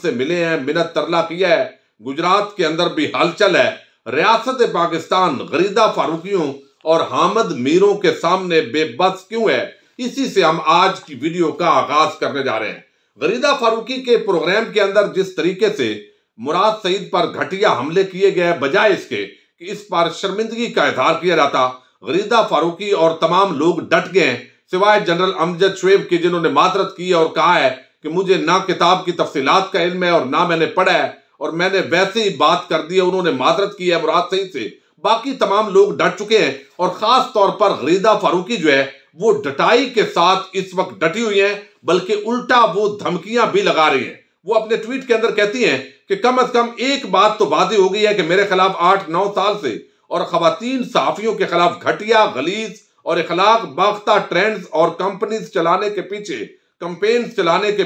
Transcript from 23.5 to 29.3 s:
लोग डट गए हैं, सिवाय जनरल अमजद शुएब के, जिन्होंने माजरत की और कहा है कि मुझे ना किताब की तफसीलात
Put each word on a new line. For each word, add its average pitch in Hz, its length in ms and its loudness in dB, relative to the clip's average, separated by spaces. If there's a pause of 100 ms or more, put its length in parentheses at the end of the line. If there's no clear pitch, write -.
लोग 160 300 0
डट 175 280 0
गए 180 80 2
हैं, 127 300 -2 (200)
सिवाय 202 300 4
जनरल 180 380 0
अमजद 175 360 0
शुएब 190 360 2
के, 175 60 2
जिन्होंने 170 340 0
माजरत 180 460 2
की 180 160 -2
और 160 240 2
कहा 165 180 4
है 139 160 2 (320)
कि 156 60 -6
मुझे 180 300 2
ना 165 220 2
किताब 180 460 0
की 175 80 -2
तफसीलात 156 580 0